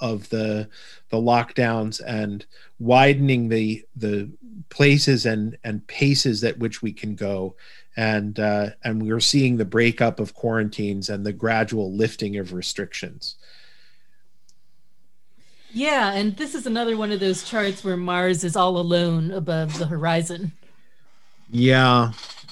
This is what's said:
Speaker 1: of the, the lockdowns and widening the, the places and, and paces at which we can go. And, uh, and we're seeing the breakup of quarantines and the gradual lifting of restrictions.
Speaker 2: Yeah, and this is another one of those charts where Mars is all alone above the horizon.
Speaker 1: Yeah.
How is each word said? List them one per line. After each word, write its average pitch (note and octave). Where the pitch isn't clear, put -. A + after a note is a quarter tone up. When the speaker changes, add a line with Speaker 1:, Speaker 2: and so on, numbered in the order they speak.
Speaker 1:
of A2+
the, G#2+
the A2+
lockdowns A#2
and G#2
widening C3
the, A2
the G#2
places C#3+
and, A2
and G#2+
paces C3+
at A#2
which A2+
we G#2+
can G#2+
go. F#2+
And, G#2+
uh, G#2
and A2
we're A2
seeing C3
the A2
breakup A2+
of G#2
quarantines G#2+
and G2+
the G#2
gradual A2
lifting G#2
of F#2
restrictions. -
Speaker 2:
Yeah, B3
and G3
this D4
is C4
another A#3
one G#3+
of F#3+
those F#3+
charts G3
where F#3
Mars F3+
is E3+
all F3+
alone E3+
above D#3+
the E3+
horizon. E3+
Speaker 1:
Yeah. B2